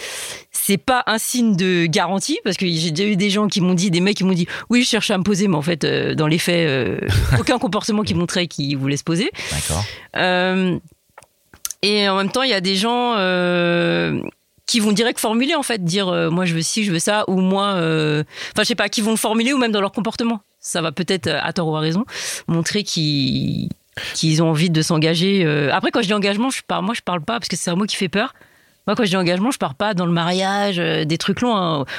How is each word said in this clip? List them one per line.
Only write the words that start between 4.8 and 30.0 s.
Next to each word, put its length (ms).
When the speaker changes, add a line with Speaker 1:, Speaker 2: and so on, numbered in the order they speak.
Speaker 1:
je 40
cherche 240
à 80
me 40
poser », 260
mais 80
en 40
fait, 220
euh, 320
dans 120
les 120
faits, 280
euh, 300
Speaker 2:
<laughs> 200
Speaker 1:
aucun 200
comportement 420
qui 140
montrait 320
qu'ils 300
voulaient 200
se 60
poser. 260
Speaker 2:
D'accord. 320
Speaker 1:
Euh, 640
et 260
en 100
même 140
temps, 120
il 60
y 40
a 80
des 140
gens, 420
euh, 1000
qui 140
vont 140
direct 260
formuler, 360
en 80
fait, 200
dire, 240
euh, « 240
Moi, 140
je 100
veux 60
ci, 240
je 60
veux 80
ça », 280
ou « 140
Moi, 340
euh », 480
enfin, 100
je 40
sais 80
pas, 140
qui 120
vont 160
formuler, 360
ou 40
même 140
dans 100
leur 100
comportement. 500
Ça 200
va 120
peut-être, 340
euh, 140
à 100
tort 160
ou 80
à 60
raison, 240
montrer 360
qu'ils, 840
qu'ils 280
ont 80
envie 200
de 120
s'engager. 640
Euh, 280
après, 180
quand 100
je 60
dis 60
engagement, 360
je 160
parle, 200
moi, 80
je 80
parle 200
pas, 180
parce 100
que 80
c'est 120
un 60
mot 100
qui 120
fait 120
peur. 240
Moi, 80
quand 80
je 60
dis 80
engagement, 340
je 60
pars 180
pas 180
dans 120